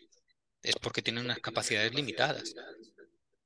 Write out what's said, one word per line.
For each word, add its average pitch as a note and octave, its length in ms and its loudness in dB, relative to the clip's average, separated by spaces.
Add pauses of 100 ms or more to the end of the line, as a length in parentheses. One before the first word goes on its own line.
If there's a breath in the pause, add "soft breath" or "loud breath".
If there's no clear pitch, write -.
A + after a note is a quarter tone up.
(640)
Es - 140 2
porque A#2 240 -2
tienen A#2 240 -2
unas A#2 140 -2
capacidades A2+ 540 2
limitadas. C3+ 600 0 (920)